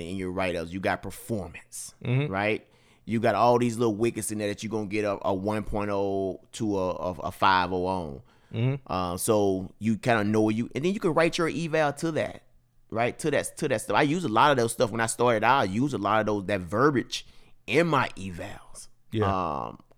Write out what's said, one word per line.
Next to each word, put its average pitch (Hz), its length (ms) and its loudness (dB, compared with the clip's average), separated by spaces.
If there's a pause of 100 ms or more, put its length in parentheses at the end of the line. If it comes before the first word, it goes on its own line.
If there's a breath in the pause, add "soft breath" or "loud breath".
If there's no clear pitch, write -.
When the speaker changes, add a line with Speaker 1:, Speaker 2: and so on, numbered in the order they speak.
Speaker 1:
in 92 80 -6
your 92 140 -4
write-ups. 90 420 -2
You 95 80 -6
got 95 220 -2
performance, - 920 -10 (100)
Speaker 2:
Mm-hmm. 131 260 0
Speaker 1:
right? 104 360 -2 (400 soft breath)
You 113 140 0
got 110 140 4
all 120 240 6
these 117 200 0
little 113 160 2
wickets 107 360 -2
in 107 80 -6
there 104 100 -2
that 101 140 -6
you 110 60 -8
gonna 107 180 -4
get 104 180 -2
a, 101 220 -2
a 95 60 2
one 101 300 -2
point 104 280 -4
oh 98 500 -2 (120)
to 104 260 -2
a, 92 120 -2
a, 87 220 -4
a - 200 -8
five 92 400 4
oh 90 140 0
on. 85 340 -4 (320 soft breath)
Speaker 2:
Mm-hmm. 120 220 0 (180)
Speaker 1:
Uh, 90 240 -2
so 98 640 2
you 110 180 0
kinda 113 280 2
know 107 260 4
you, 110 240 -2
and 135 100 -2
then 185 80 0
you 208 80 -6
can 165 140 0
write 165 240 2
your 165 100 0
eval 156 460 0
to 165 180 -4
that, 107 300 -4 (480)
right? 113 300 -2
To 156 100 -2
that, 110 280 -2
to 151 100 -2
that 117 120 0
stuff. 101 160 -2
I 131 60 6
use 147 220 2
a 143 40 -2
lot 117 220 6
of 139 80 4
those 117 140 2
stuff 120 180 0
when 113 100 -4
I 113 60 2
started 117 380 2
out. 131 160 6
I 120 40 2
use 120 300 0
a 104 40 -4
lot 104 220 2
of 107 60 0
those, 104 200 0
that 101 140 -2
verbiage 113 640 0 (420 soft breath)
in 156 180 4
my 139 300 2
evals, 92 720 -12 (240)
Speaker 2:
Yeah. 107 140 2 (420)
Speaker 1:
um, 53 100 -14 (200)